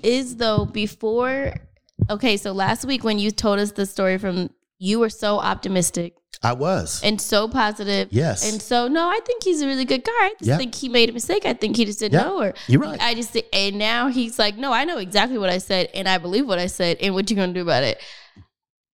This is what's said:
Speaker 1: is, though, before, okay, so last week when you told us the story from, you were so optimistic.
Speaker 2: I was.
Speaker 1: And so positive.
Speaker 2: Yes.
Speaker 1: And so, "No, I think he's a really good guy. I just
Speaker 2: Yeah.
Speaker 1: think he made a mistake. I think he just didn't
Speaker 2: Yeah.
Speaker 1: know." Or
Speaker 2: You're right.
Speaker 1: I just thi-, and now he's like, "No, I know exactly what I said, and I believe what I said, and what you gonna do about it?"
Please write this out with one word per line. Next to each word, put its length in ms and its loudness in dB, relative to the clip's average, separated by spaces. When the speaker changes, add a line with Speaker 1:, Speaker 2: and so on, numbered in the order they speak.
Speaker 1:
is, 320 0
though, 300 2
before, 880 -2
okay, 260 2
so 160 -4
last 320 0
week 220 -2
when 120 2
you 140 2
told 280 2
us 120 0
the 140 -2
story 320 0
from, 320 -2
you 220 0
were 100 4
so 300 0
optimistic. 760 -2
Speaker 2:
I 100 2
was. 500 -2
Speaker 1:
And 160 2
so 280 0
positive. 640 0
Speaker 2:
Yes. 400 0
Speaker 1:
And 100 -4
so, 260 0
"No, 200 2
I 180 0
think 180 -4
he's 180 2
a 40 0
really 200 0
good 180 0
guy. 80 -2
I 260 2
just 120 -4
Speaker 2:
Yeah. 80 4
Speaker 1:
think 180 -4
he 120 -8
made 220 4
a 40 -6
mistake. 340 -2
I 60 0
think 240 -2
he 80 4
just 120 -4
didn't 160 0
Speaker 2:
Yeah. 140 6
Speaker 1:
know." 140 -2
Or 120 -2
Speaker 2:
You're 140 6
right. 200 -6
Speaker 1:
I 140 2
just 160 -6
thi-, 200 -2
and 280 0
now 300 0
he's 280 -2
like, 180 0
"No, 180 -4
I 100 2
know 160 -2
exactly 400 0
what 100 0
I 80 2
said, 380 0
and 120 -4
I 120 4
believe 260 0
what 140 0
I 80 -2
said, 340 0
and 140 0
what 160 0
you 40 2
gonna 180 0
do 100 -2
about 200 2
it?" 140 0